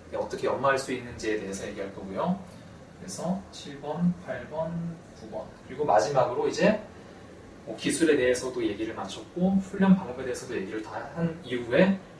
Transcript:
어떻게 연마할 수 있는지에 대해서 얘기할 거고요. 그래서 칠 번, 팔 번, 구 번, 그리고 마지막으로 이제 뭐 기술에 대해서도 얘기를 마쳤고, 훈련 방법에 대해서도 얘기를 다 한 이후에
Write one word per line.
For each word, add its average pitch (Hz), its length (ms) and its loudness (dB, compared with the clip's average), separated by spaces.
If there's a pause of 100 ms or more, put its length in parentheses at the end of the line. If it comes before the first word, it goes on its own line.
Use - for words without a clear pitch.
(160)
어떻게 - 320 -2
연마할 135 300 2
수 131 140 -4
있는지에 117 480 -4
대해서 98 280 -6
얘기할 98 280 -8
거고요. 156 440 -2 (600)
그래서 - 420 -4 (100)
칠 139 300 -14
번, 170 320 0 (120)
팔 - 240 -8
번, 165 460 -4 (240)
구 - 100 -16
번, - 160 -8 (220)
그리고 147 180 -4
마지막으로 - 640 4
이제 208 340 4 (840)
뭐 - 120 -8
기술에 - 400 4
대해서도 123 460 2
얘기를 110 300 -2
마쳤고, - 680 0
훈련 190 340 6
방법에 - 280 -4
대해서도 123 320 -6
얘기를 104 280 -6
다 - 320 -8
한 165 280 0
이후에 127 560 4 (200)